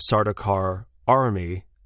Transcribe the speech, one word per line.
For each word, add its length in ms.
Sardaukar 760
army 580